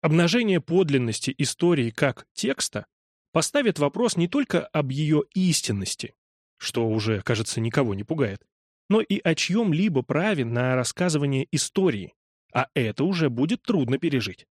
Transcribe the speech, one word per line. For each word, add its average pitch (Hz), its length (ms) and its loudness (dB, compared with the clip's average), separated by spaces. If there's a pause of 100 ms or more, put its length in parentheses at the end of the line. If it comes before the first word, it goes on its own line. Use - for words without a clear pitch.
Обнажение 175 580 4
подлинности 139 760 0
истории 147 520 0
как - 440 -2
текста - 520 -4 (460)
поставит 214 480 0
вопрос 147 380 0
не 170 100 2
только 254 400 0
об 139 240 -2
ее 151 320 2 (100)
истинности, 147 800 -2 (420)
что - 320 -2
уже, 107 320 0
кажется, 113 400 -2
никого 117 320 0
не 98 100 -6
пугает, 117 420 -4 (440)
но 208 100 4
и 202 200 -2
о 165 160 0
чьем-либо 180 680 0
праве 160 400 -2
на 120 320 0
рассказывание 143 760 0
истории, 147 600 -2 (400)
а 127 200 0
это 123 320 0
уже 165 240 0
будет 139 320 0
трудно 135 360 0
пережить. 127 480 -4 (120)